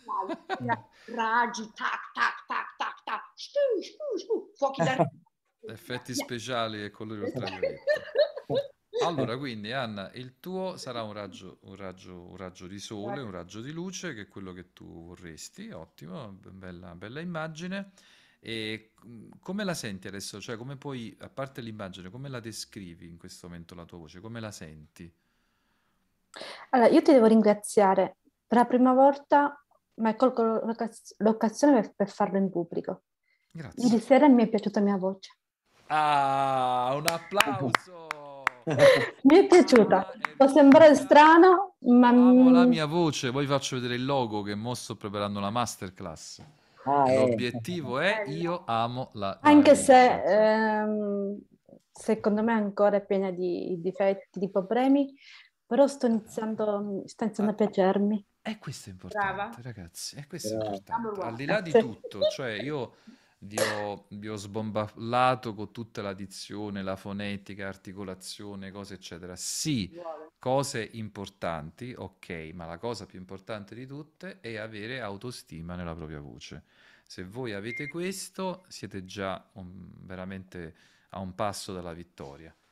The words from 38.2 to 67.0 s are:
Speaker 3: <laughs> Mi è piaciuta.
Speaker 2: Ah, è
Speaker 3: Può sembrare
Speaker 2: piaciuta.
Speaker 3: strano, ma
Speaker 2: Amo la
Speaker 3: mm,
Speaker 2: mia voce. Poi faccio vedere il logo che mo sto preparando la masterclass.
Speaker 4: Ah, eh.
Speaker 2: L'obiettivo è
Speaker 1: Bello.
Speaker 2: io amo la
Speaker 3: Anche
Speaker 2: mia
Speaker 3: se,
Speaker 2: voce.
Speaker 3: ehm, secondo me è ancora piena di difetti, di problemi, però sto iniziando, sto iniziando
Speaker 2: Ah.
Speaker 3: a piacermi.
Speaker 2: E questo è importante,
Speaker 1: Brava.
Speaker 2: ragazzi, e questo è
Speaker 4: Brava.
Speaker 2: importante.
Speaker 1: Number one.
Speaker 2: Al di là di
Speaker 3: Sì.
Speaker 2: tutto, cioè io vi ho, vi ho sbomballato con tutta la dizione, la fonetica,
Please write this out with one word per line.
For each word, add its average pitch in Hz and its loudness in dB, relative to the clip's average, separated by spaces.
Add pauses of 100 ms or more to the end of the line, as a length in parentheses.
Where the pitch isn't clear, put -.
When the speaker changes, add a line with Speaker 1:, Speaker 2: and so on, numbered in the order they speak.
Speaker 3:
<laughs> - 4
Mi 285 8
è 392 8
piaciuta. 226 4
Speaker 2:
Ah, - -14
è - -10
Speaker 3:
Può 269 6
sembrare 285 10
Speaker 2:
piaciuta. 277 4
Speaker 3:
strano, 339 8
ma 247 6
Speaker 2:
Amo 247 10
la 247 8
Speaker 3:
mm, 247 6
Speaker 2:
mia 160 2
voce. 151 2
Poi 139 0
faccio 139 0
vedere 123 -4
il 123 -4
logo 120 -2
che 101 -6
mo 113 -6
sto - -10
preparando 101 -6
la 101 -4
masterclass. 101 -8 (400)
Speaker 4:
Ah, 139 2
eh. 131 4
Speaker 2:
L'obiettivo 123 -2
è 208 -2
Speaker 1:
Bello. 151 -8
Speaker 2:
io 170 -4
amo 117 -4
la 98 -6
Speaker 3:
Anche 294 10
Speaker 2:
mia 277 8
Speaker 3:
se, 254 10
Speaker 2:
voce. 101 2
Speaker 3:
ehm, 214 2 (520)
secondo 214 -2
me 233 2
è 226 2
ancora 202 2
piena 196 0
di 180 -4
difetti, 196 -4
di 180 -4
problemi, 269 0 (500)
però 269 4
sto 277 -4
iniziando, 214 -4
sto - -10
iniziando 208 0
Speaker 2:
Ah. 208 -4
Speaker 3:
a - -12
piacermi. 202 2 (160)
Speaker 2:
E 214 -10
questo - -14
è - -14
importante, 95 -6
Speaker 1:
Brava. 113 -10
Speaker 2:
ragazzi, 110 -14
e 147 -16
questo 107 -10
è 110 -4
Speaker 4:
Brava. 110 -4 (100)
Speaker 2:
importante. 98 -6
Speaker 1:
Number 208 -8
one. 117 -6
Speaker 2:
Al 113 -10
di 131 -8
là 196 0
di 165 -8
Speaker 3:
Sì. 226 6
Speaker 2:
tutto, 110 -4
cioè 123 -6
io 120 -6 (500)
vi 101 -14
ho, 104 -6
vi 104 -14
ho 107 -8
sbomballato 110 -4
con 101 -12
tutta 117 -14
la 98 -8
dizione, 101 -12
la 95 -6
fonetica, 101 -10